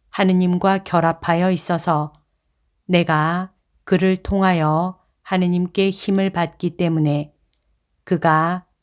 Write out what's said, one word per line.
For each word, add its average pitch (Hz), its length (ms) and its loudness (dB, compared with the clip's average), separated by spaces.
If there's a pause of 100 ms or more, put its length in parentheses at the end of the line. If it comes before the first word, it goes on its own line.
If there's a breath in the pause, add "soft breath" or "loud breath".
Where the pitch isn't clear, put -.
하느님과 185 720 0
결합하여 170 680 0
있어서 160 640 -2 (720)
내가 170 680 0 (300)
그를 190 340 2
통하여 180 840 0 (220)
하느님께 180 680 0
힘을 196 400 -2
받기 170 480 -4
때문에 151 560 0 (680)
그가 165 640 0 (160)